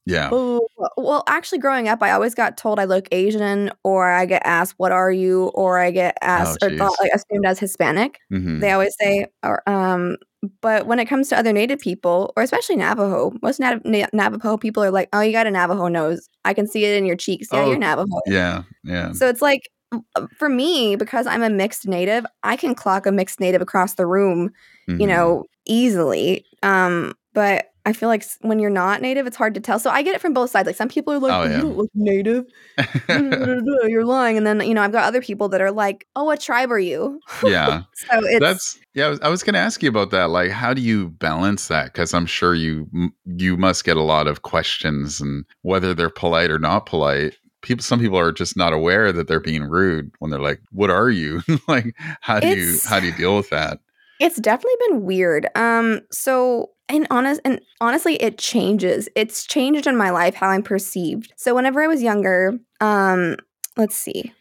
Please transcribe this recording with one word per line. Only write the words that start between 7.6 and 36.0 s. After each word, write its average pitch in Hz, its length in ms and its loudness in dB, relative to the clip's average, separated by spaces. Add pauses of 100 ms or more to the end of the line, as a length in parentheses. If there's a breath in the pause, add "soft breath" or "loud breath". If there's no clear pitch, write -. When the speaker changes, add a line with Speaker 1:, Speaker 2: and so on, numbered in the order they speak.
Speaker 1:
Mm-hmm. 90 280 -2
Speaker 2:
They 196 120 0
always 196 280 0
say, 202 260 0 (180)
or, - 240 -2
um, 185 500 0 (440)
but 220 260 2
when 240 120 2
it 226 60 0
comes 277 240 0
to - 80 0
other 226 160 2
native 247 260 0
people, 180 580 0
or 220 60 2
especially 415 320 0
Navajo, 196 680 0
most - 180 -2
Nav-, 247 260 -2
Na-, 208 280 0
Navajo 214 440 0
people 214 260 -2
are 190 80 2
like, 190 220 0
"Oh, 208 80 2
you 220 100 2
got 226 160 0
a 208 40 0
Navajo 180 360 0
nose. 165 420 -2 (160)
I 196 80 2
can 208 140 0
see 214 180 0
it 208 120 2
in 196 80 0
your 180 100 0
cheeks. - 360 -6
Yeah, 135 120 4
Speaker 1:
Oh, 139 60 4
Speaker 2:
you're 143 100 2
Navajo." 151 480 0
Speaker 1:
yeah, 90 360 0 (200)
yeah. 87 300 -6
Speaker 2:
So 254 140 2
it's 247 140 -2
like, 277 200 2 (540)
uh, - 120 -4 (100)
for 302 120 -2
me, 254 460 0
because 226 320 -4
I'm 233 160 -2
a 226 60 2
mixed 202 380 -2
native, 196 360 0 (200)
I 226 120 0
can 262 200 -2
clock 196 320 0
a 190 40 4
mixed 190 280 -2
native 185 240 2
across 190 320 0
the 185 100 0
room, 180 460 2 (360 soft breath)
you 90 80 -4
Speaker 1:
Mm-hmm. 202 120 2
Speaker 2:
know, 170 380 2 (200)
easily. 180 800 0 (160)
Um, 185 520 0 (200)
but 202 340 0 (180)
I 214 80 2
feel 220 160 -2
like 214 120 2
s-, - 200 -14
when 220 180 0
you're 208 100 0
not 190 320 0
native, 262 260 -2
it's 233 100 -10
hard 220 160 0
to 240 80 -10
tell. 220 180 -2
So 233 100 -2
I - 120 2
get 370 140 -2
it - 60 -6
from 330 120 -2
both 247 160 0
sides. 190 180 2
Like, 185 80 -2
some 226 140 -4
people 294 240 -4
are 285 60 -2
like, 262 120 0
Speaker 1:
Oh, - 100 2
Speaker 2:
"Oh, - 40 2
you 156 60 0
Speaker 1:
yeah. - 100 0
Speaker 2:
don't 311 160 -4
look 214 160 -2
native. 208 520 0 (320 loud breath)
Speaker 1:
<laughs> - 320 -2
Speaker 2:
You're 254 960 0
lying." 240 320 2
And 214 80 2
then, 214 160 2
you 226 120 0
know, 214 80 2
I've 202 100 2
got 220 140 2
other 247 160 0
people 208 280 -4
that 190 120 0
are 196 100 2
like, 202 440 -4